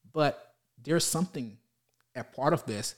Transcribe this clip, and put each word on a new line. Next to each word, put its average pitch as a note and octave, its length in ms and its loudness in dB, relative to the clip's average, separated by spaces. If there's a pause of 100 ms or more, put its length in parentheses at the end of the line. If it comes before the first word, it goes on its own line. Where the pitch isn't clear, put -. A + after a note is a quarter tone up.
(120)
But - 420 0 (280)
there's D#3+ 220 2
something, B2+ 540 -4 (580)
a A#2+ 80 -10
part D3 300 2
of - 100 -2
this G#2+ 340 -6